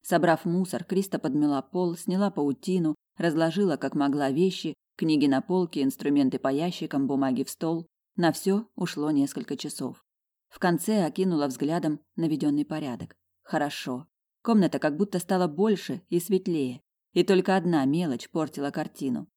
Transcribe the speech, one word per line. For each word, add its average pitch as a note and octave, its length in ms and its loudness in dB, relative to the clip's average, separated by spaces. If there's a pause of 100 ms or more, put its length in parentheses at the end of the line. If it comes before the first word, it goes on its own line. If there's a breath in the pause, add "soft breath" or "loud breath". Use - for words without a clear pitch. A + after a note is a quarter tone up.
Собрав F3 440 2
мусор, F3+ 380 -2
Криста F#3+ 340 -2
подмела C#3+ 440 0
пол, F3+ 340 -2
сняла F#3+ 340 0
паутину, D#3+ 680 0 (220)
разложила, E3 600 2
как - 180 -6
могла, C#3+ 360 0
вещи, E3 420 0 (220)
книги D3+ 320 2
на C3+ 140 2
полке, F3+ 400 -2
инструменты C3+ 580 2
по C3+ 100 -2
ящикам, D3 580 -2
бумаги C3+ 360 0
в C3 60 -6
стол. E3 380 -4 (300)
На E3+ 140 4
всё G3 440 0
ушло D3+ 360 -2
несколько C#3 440 0
часов. C3+ 480 -10 (460)
В - 80 -20
конце F#3 480 2
окинула E3 400 0
взглядом D3 540 -2 (160)
наведённый D3 500 0
порядок. D3+ 500 -8 (280)
Хорошо. C#3+ 640 -4 (340)
Комната G3 380 4
как D3+ 180 0
будто F#3+ 220 0
стала F#3 280 0
больше E3+ 600 -2
и F3 100 2
светлее. E3+ 600 -2 (320)
И F3 100 4
только F#3 320 4
одна E3+ 300 2
мелочь C#3+ 460 0
портила C#3+ 400 -4
картину. C#3 640 -6